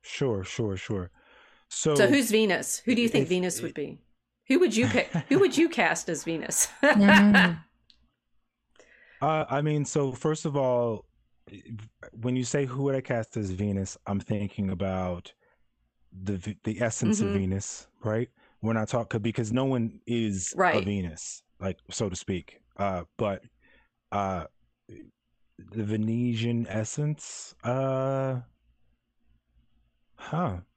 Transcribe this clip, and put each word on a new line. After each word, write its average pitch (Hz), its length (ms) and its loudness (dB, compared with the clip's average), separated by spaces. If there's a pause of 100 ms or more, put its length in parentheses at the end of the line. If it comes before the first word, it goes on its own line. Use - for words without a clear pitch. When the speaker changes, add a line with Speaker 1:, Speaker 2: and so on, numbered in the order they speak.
Speaker 1:
sure, 113 420 -2
sure, 98 320 -4
sure. 95 340 -6 (580)
So, - 260 0
Speaker 2:
So 214 140 6
who's 277 220 4
Venus? 214 500 2
Who 247 140 0
do 226 60 2
you 233 80 2
think 190 140 2
Speaker 1:
if 147 80 -2
Speaker 2:
Venus 180 300 0
Speaker 1:
it - 20 -8
Speaker 2:
would - 120 -8
be? 151 260 -10 (480)
Who 262 100 4
would 240 180 4
you 226 100 4
pick? 208 200 0
Speaker 1:
<laughs> - 240 -4
Speaker 2:
Who 277 80 4
would 381 180 4
you 320 140 4
cast 170 400 0
as 156 140 -6
Venus? - 500 -2
<laughs> - 80 -4
Speaker 3:
Mm. 202 760 8 (1600)
Speaker 1:
Uh, 156 280 2
I 139 140 0
mean, 151 220 0
so 139 280 0
first 156 320 -2
of 147 120 -2
all, 123 480 2 (1160)
when 127 160 0
you 127 80 0
say, 143 200 0
"Who 131 200 -6
would 139 100 0
I 131 60 0
cast 120 360 -4
as 101 140 -2
Venus?" 98 460 -2 (100)
I'm 101 140 -2
thinking 101 500 -4
about 92 640 -4 (920)
the 98 140 -2
v-, 101 260 -10
the 110 180 -4
essence 120 380 0
Speaker 2:
Mm-hmm. 101 80 0
Speaker 1:
of 101 60 -2
Venus, 98 520 -4 (160)
right? 110 260 -2 (340)
We're 110 120 0
not 110 140 0
talking, 117 320 -2
because 110 320 -2
no 127 120 0
one 123 420 -2
is 107 480 -2
a - 20 -8
Speaker 2:
Right. 160 280 2
Speaker 1:
Venus, 101 580 -6 (180)
like, 95 180 -6 (120)
so 110 180 -2
to 90 60 -6
speak. - 460 -8 (160)
Uh, 95 260 -2 (140)
but, 101 260 -2 (720)
uh, 95 320 -2 (440)
the - 960 -12
Venetian 113 840 0
essence, - 840 -6 (100)
uh, 131 760 -2 (1800)
huh. 151 420 -4 (180)